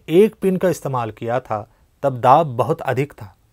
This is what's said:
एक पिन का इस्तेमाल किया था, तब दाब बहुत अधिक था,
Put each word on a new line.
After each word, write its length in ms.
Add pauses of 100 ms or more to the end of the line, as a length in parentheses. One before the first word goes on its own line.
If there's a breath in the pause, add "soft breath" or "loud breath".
एक 260
पिन 220
का 120
इस्तेमाल 420
किया 280
था, 320 (320)
तब 160
दाब 280
बहुत 340
अधिक 320
था, 240 (160)